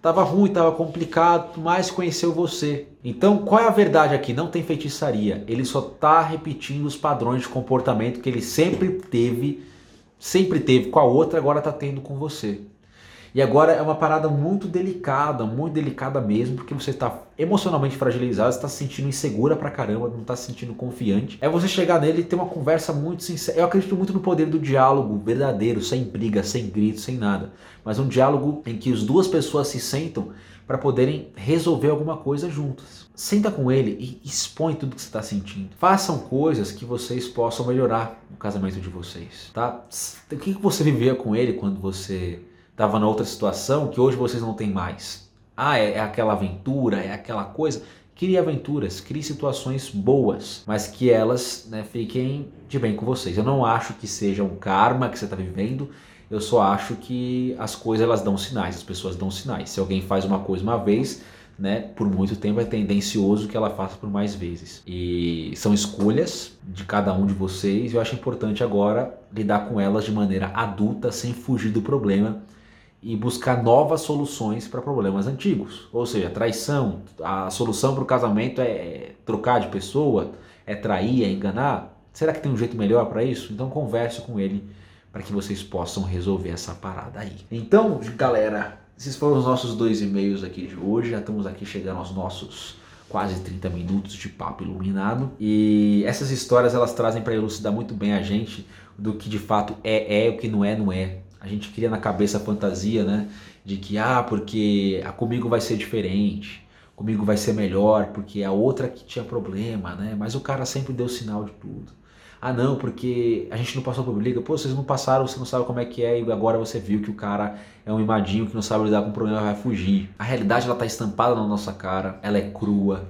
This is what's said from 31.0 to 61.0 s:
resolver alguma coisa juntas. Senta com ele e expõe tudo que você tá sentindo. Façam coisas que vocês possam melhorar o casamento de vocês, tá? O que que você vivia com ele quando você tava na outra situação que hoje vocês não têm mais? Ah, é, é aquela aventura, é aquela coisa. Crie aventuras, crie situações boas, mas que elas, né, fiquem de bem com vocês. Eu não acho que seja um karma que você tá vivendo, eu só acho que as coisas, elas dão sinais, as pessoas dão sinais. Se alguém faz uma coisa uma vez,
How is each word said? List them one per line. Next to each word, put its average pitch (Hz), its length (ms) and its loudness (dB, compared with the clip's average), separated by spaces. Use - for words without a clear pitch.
resolver 147 560 2
alguma 151 280 0
coisa 143 320 -2
juntas. 143 640 -8
Senta 208 340 2
com 131 220 2
ele 127 260 4
e 127 300 -12
expõe - 460 -4
tudo 135 200 -6
que - 80 -14
você - 80 -14
tá 107 120 -6
sentindo. 98 560 -6
Façam 190 400 4
coisas 147 520 0
que - 140 -12
vocês 123 460 -4
possam 117 360 0
melhorar 117 640 0
o - 60 -18
casamento 95 460 -4
de 90 80 -8
vocês, 87 640 -14
tá? 120 320 -4
O 147 60 -8
que 190 180 -4
que 196 80 -6
você - 220 2
vivia 127 320 6
com 107 180 -2
ele 117 200 2
quando 98 260 -2
você 92 600 -6
tava 107 260 2
na 107 80 4
outra 107 180 0
situação 131 640 -2
que - 100 -4
hoje 127 180 4
vocês 120 240 -2
não 113 120 -4
têm 104 180 -4
mais? - 580 -8
Ah, 139 220 2
é, 104 160 2
é 104 60 -2
aquela 107 340 0
aventura, 101 640 -2
é 95 160 -6
aquela 107 300 -8
coisa. 147 400 -4
Crie 185 220 2
aventuras, 143 640 -2
crie 151 200 -8
situações 135 680 -4
boas, 104 760 2
mas 104 220 -2
que 127 240 4
elas, 113 580 2
né, 107 140 -8
fiquem 127 640 -4
de 139 120 -2
bem 110 160 2
com 110 100 -4
vocês. 101 320 0
Eu 107 60 2
não 131 220 4
acho 117 300 2
que - 120 -12
seja 101 360 0
um 90 120 -2
karma 113 540 4
que - 100 -8
você 104 80 -6
tá 98 80 -6
vivendo, 101 540 -4
eu 104 100 -2
só 113 220 4
acho 98 340 2
que 127 640 -4
as 110 160 -6
coisas, 110 280 2
elas 113 180 4
dão 98 160 2
sinais, 92 400 -4
as - 60 -14
pessoas 90 320 -6
dão 95 140 -4
sinais. 101 400 -8
Se - 100 -6
alguém 95 220 0
faz 98 240 0
uma 95 140 2
coisa 92 240 -4
uma 113 140 0
vez, 104 440 0